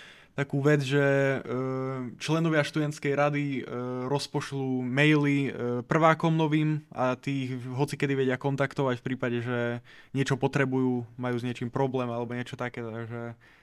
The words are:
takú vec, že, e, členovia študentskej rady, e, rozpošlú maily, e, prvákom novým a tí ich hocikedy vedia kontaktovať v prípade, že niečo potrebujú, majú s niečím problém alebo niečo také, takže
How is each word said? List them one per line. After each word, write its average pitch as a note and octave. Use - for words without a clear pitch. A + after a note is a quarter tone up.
takú C#3+
vec, D3
že, C#3
e, C3
členovia D#3+
študentskej D3
rady, C#3+
e, -
rozpošlú C3+
maily, C#3+
e, C3
prvákom D#3+
novým D#3
a B2+
tí C3+
ich B2+
hocikedy C#3+
vedia C3
kontaktovať C#3
v -
prípade, B2
že A#2+
niečo C3+
potrebujú, C3
majú B2
s A#2+
niečím B2
problém C3
alebo A#2+
niečo B2
také, B2
takže A#2